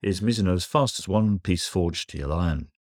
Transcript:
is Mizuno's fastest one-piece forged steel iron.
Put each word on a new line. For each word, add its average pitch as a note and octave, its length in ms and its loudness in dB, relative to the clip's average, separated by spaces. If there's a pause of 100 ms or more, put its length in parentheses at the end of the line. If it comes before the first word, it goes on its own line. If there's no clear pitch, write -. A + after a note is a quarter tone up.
is G2 180 0
Mizuno's G2+ 460 2
fastest - 420 0
one-piece G2 600 0
forged E2+ 400 -2
steel C#2+ 240 -4
iron. E2 340 0 (140)